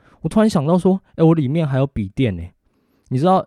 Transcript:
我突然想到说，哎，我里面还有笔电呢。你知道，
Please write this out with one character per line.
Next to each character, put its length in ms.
我 80
突 100
然 80
想 180
到 120
说， 200
哎， 80
我 100
里 140
面 200
还 80
有 100
笔 280
电 200
呢。 80
你 100
知 60
道， 220